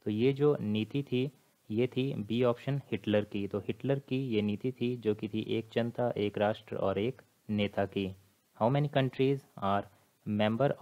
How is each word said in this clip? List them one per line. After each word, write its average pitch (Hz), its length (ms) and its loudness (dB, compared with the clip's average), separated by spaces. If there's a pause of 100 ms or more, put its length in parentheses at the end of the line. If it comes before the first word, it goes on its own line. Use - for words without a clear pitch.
तो 110 60 -2
ये 120 220 2
जो 143 280 2
नीति 107 420 -2
थी 127 280 -2 (400)
ये 117 160 2
थी 131 260 -2
बी 110 300 -2
option, 135 380 0 (100)
Hitler 104 320 2
की। 101 240 -6
तो 101 120 -4
Hitler 131 400 -2
की 135 300 -2
ये 107 120 2
नीति 104 300 0
थी 123 260 -2
जो 107 180 0
कि 110 120 -4
थी 110 140 -2
एक 113 320 -2
जनता, 117 440 0
एक 104 200 0
राष्ट्र 104 380 0
और 98 240 0
एक 117 220 -2 (280)
नेता 101 360 0
की। 95 300 -4 (460)
How 120 140 4
many 143 180 0
countries 135 460 2 (240)
are 101 200 0 (460)
member 110 520 2